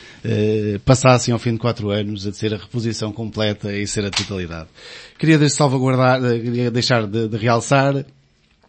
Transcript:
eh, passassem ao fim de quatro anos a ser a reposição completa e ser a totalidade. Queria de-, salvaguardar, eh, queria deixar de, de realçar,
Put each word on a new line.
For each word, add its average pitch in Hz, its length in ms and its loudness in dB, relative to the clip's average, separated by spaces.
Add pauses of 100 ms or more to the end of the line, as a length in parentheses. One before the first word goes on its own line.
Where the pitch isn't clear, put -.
(240)
eh, 107 580 0
passassem 127 480 4
ao 117 80 0
fim 120 140 -2
de 113 60 -2
quatro 107 320 -2
anos 104 360 -4
a 104 60 -6
ser 107 220 -4
a - 20 -4
reposição 110 560 -6
completa 107 580 -4
e 101 160 -4
ser 101 200 -4
a 98 40 -6
totalidade. 90 580 -6 (500)
Queria 156 180 4
de-, 147 140 4
salvaguardar, 131 720 2
eh, 120 140 2
queria 120 320 -2
deixar 117 360 0
de, 110 220 -2
de 110 80 -4
realçar, 135 680 2 (640)